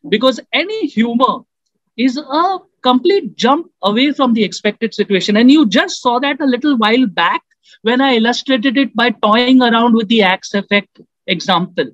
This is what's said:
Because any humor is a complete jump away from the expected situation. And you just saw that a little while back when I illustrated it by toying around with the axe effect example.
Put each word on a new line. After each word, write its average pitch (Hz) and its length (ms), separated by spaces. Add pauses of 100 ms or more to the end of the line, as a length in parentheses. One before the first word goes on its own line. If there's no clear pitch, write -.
Because 220 320 (140)
any 370 340
humor 233 520 (580)
is 247 180
a 311 440 (240)
complete 254 520
jump 285 340 (120)
away 240 320
from 247 200
the 220 120
expected 208 480
situation. 202 420
And 240 160
you 302 160
just 294 340
saw 247 180
that 285 200
a 311 60
little 254 320
while 226 280
back 180 380 (380)
when 240 180
I 269 160
illustrated 240 640
it - 180
by 240 140
toying 247 520
around 233 340
with 226 120
the 220 160
axe 185 300
effect 202 480 (260)
example. 175 680